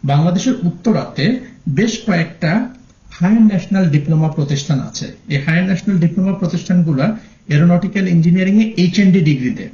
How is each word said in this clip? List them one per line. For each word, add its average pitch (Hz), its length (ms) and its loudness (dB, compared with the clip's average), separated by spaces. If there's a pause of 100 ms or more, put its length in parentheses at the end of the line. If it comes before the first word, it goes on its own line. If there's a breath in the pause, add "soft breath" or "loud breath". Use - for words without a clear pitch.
বাংলাদেশের 170 500 0 (140)
উত্তরাতে 165 560 -2 (440 loud breath)
বেশ 196 240 0 (140)
কয়েকটা 165 460 -2 (640)
হায়ার 214 260 4
ন্যাশনাল 196 420 2 (100)
ডিপ্লোমা 156 420 0
প্রতিষ্ঠান 143 420 -2 (100)
আছে। - 180 -12 (220)
এই 147 160 -2
হায়ার 165 200 0
ন্যাশনাল 190 400 -2
ডিপ্লোমা 190 280 0
প্রতিষ্ঠানগুলো 165 720 0 (500 loud breath)
এরোনটিক্যাল 175 540 2
ইঞ্জিনিয়ারিং 175 540 2
এ - 20 2 (180)
এইচএনডি 190 380 4
ডিগ্রি 131 300 0
দেয় 95 240 -10